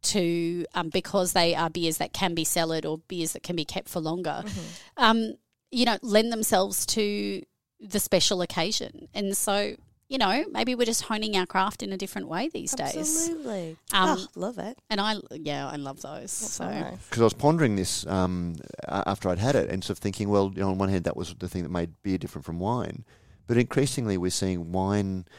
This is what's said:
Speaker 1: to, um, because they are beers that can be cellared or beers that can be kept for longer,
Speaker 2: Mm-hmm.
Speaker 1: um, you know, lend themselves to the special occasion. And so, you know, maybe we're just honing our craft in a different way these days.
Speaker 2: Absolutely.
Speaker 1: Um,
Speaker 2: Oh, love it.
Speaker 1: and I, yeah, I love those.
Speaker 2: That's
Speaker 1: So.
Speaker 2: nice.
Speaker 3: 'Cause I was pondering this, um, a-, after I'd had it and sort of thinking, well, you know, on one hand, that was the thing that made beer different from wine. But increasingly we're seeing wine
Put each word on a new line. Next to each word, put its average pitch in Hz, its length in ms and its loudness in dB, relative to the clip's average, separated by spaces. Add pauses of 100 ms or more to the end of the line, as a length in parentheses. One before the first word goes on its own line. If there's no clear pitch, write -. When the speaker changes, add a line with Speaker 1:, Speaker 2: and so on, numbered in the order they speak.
Speaker 1:
to, 170 680 0
um, 170 160 -2
because 185 440 0
they 170 200 6
are 160 160 2
beers 165 280 0
that - 160 -2
can 185 200 0
be 165 120 0
cellared 160 400 0
or 156 120 -2 (120)
beers 170 240 -2
that - 100 -10
can 175 120 -4
be 160 100 -2
kept - 240 -6
for 185 100 -4
longer, 160 440 -4
Speaker 2:
Mm-hmm. 196 180 -6 (360)
Speaker 1:
um, 226 360 4 (380)
you 247 140 4
know, 226 160 2
lend 226 300 4
themselves 202 560 2
to 208 560 0 (360)
the 208 200 -4
special 185 420 4
occasion. - 720 -2
And 196 240 -2
so, 202 380 0 (340)
you 262 80 -4
know, 226 340 2
maybe 233 220 0
we're 240 140 2
just 226 160 0
honing 214 340 -2
our 185 80 2
craft 190 380 0
in 196 100 -4
a 185 40 -6
different 190 320 -6
way 202 200 -2
these - 220 -6
days. - 260 -4
Speaker 2:
Absolutely. 311 800 -2 (160)
Speaker 1:
Um, 196 280 4
Speaker 2:
Oh, 185 140 -10
love 208 220 -6
it. 208 220 -10 (100)
Speaker 1:
and 214 100 -2
I, 214 180 0 (160)
yeah, 143 360 -4
I 143 60 -8
love 139 260 -8
those. 139 380 -10
Speaker 2:
That's 220 140 -6
Speaker 1:
So. - 140 -6
Speaker 2:
nice. 196 300 -6 (140)
Speaker 3:
'Cause 113 100 2
I - 40 10
was 107 80 8
pondering 147 420 4
this, 92 320 -2
um, 90 480 0 (300)
a-, 95 220 -2
after 98 220 -2
I'd 87 80 2
had 123 180 2
it 85 140 2
and 92 140 -4
sort - 160 -6
of - 20 -18
thinking, 101 280 -2
well, 98 260 4
you 95 60 -4
know, 98 100 2
on 95 80 -2
one 98 100 2
hand, 92 140 2
that - 120 0
was 92 220 -8
the 90 100 -8
thing 90 140 -4
that 82 80 -6
made 85 220 -2 (100)
beer 95 160 0
different 82 260 -6
from 82 160 -6
wine. 104 460 -2 (400)
But 117 120 4
increasingly 123 600 2
we're 90 140 0
seeing 87 400 -2
wine 95 540 0 (140)